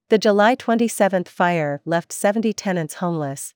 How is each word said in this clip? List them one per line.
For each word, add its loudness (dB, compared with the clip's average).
The 4
July 4
twenty-seventh 0
fire -2
left -2
seventy 0
tenants -4
homeless, -6